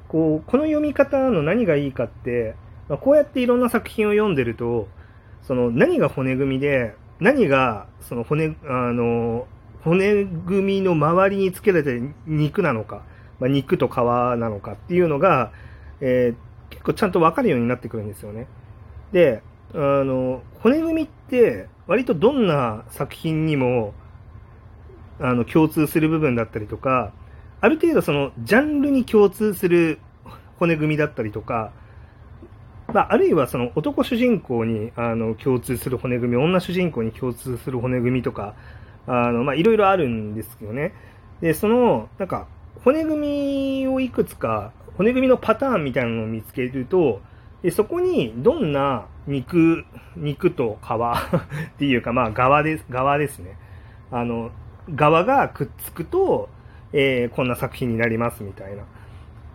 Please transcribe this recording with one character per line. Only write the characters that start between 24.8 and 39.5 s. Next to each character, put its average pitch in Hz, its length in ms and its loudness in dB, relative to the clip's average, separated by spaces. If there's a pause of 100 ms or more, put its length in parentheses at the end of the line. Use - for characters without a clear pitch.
あ 127 140 0
の、 120 120 0
共 160 240 4
通 156 160 0
す 160 160 0
る 156 80 2
部 160 80 0
分 139 180 0
だ 117 80 0
っ 110 40 -4
た 113 120 -10
り 107 80 -8
と 110 100 -10
か、 127 360 -2 (480)
あ 214 80 6
る 311 100 2
程 339 140 2
度 190 80 4
そ 160 100 -2
の 139 280 0
ジ 117 160 0
ャ 262 60 6
ン 294 200 0
ル 285 100 0
に 262 140 2
共 208 240 6
通 214 240 -2
す 185 140 -2
る 170 320 2 (600)
骨 170 160 2
組 151 140 0
み 151 80 0
だ 151 80 2
っ 147 80 -6
た 120 100 -4
り 107 80 -6
と 107 100 -8
か、 113 300 -4 (1200)
ま 202 80 4
あ、 - 120 0
あ 226 40 6
る 381 100 4
い 277 60 2
は 139 140 2
そ 139 100 -6
の 123 180 -2
男 277 280 -2
主 247 120 -2
人 233 240 2
公 117 240 -2
に、 113 320 -2
あ 117 200 -2
の、 113 200 -2
共 127 240 0
通 120 180 -4
す 135 120 -8
る 123 80 -2
骨 123 220 -4
組 120 180 0
み、 - 0 -
女 175 220 2
主 185 120 -4
人 180 200 -2
公 117 120 -4
に 110 80 -4
共 127 220 -6
通 120 240 -8
す - 120 -10
る 127 100 -4
骨 127 180 -2
組 123 140 0
み 127 100 0
と 120 100 -4
か、 101 240 -10 (520)
あ 120 240 2
の、 117 120 0
ま 139 100 0